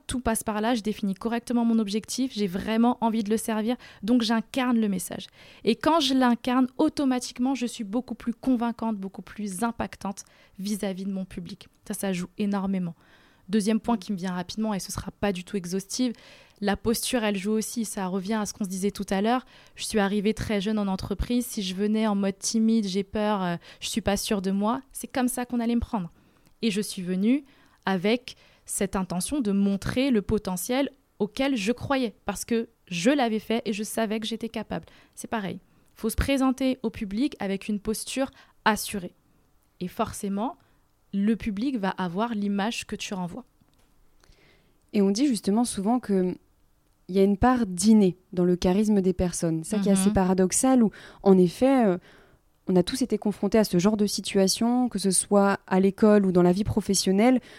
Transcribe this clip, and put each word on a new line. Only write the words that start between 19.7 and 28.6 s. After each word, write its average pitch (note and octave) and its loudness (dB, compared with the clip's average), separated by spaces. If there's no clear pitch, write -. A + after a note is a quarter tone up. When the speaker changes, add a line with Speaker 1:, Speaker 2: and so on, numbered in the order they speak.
Speaker 1:
Je - -10
suis A3 -2
arrivée G3+ 2
très G#3 -2
jeune G#3+ -2
en G3+ 0
entreprise. G#3 -2
Si - -6
je F#3 -6
venais G#3+ 0
en G#3 0
mode G3 -2
timide, A3 2
j'ai F#3+ -2
peur, G#3 -2
euh, F3 -2
je - -8
suis - -4
pas G3+ 0
sûre G3+ -2
de F#3+ -2
moi, G#3+ 0
c'est - -12
comme B3+ 0
ça B3 -4
qu'on A#3+ -4
allait A#3 0
me A#3 0
prendre. F#3 -4
Et A3 2
je G3 0
suis G3 -8
venue G3+ 2
avec G3 0